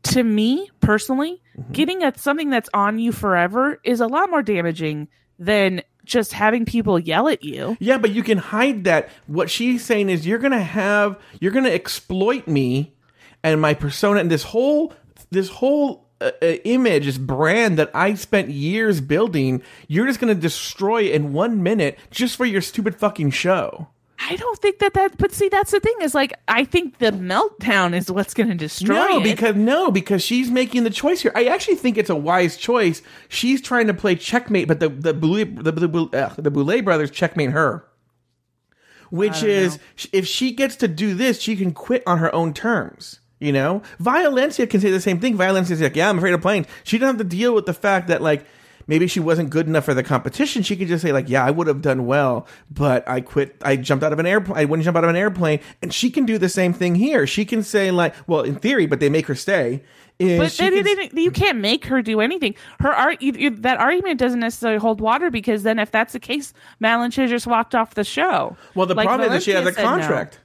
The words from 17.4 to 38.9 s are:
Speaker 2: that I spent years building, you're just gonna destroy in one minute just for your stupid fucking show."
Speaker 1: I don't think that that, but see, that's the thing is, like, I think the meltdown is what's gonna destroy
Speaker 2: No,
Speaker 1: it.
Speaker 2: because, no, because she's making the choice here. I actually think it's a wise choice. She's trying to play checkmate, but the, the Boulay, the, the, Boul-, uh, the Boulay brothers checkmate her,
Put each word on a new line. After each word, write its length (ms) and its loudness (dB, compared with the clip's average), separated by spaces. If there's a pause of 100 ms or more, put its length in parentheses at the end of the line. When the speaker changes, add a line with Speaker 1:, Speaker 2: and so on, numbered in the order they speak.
Speaker 2:
that 160 2
I 200 0
spent 360 -2
years 500 0
building, 600 0 (260)
you're 180 2
just 140 -2
gonna 140 2
destroy 680 -2
in 280 0
one 300 0
minute 360 0 (120)
just 260 -2
for 80 0
your 160 0
stupid 360 -4
fucking 340 0
show." 580 -2 (380)
Speaker 1:
I 100 -4
don't 240 -4
think 180 0
that 160 0
that, 240 0
but 140 0
see, 180 0
that's 220 0
the 80 2
thing 200 0
is, 140 -2
like, 180 0 (160)
I 160 2
think 340 -2
the 120 4
meltdown 840 0
is 160 -2
what's 220 -4
gonna 220 0
destroy 400 -2
Speaker 2:
No, 240 2
Speaker 1:
it. 60 0
Speaker 2:
because, 320 0
no, 340 2
because 320 0
she's 280 -2
making 340 0
the 60 0
choice 300 -2
here. 140 0
I 120 2
actually 280 0
think 240 0
it's 100 -2
a 80 0
wise 400 0
choice. 460 0 (260)
She's 320 0
trying 280 0
to 40 0
play 220 0
checkmate, 520 -2
but 140 0
the, 80 2
the 240 -2
Boulay, 320 0
the, 280 -4
the, 160 0
Boul-, 260 0
uh, 240 -2
the 120 0
Boulay 300 0
brothers 300 0
checkmate 400 -2
her, 340 0 (1300)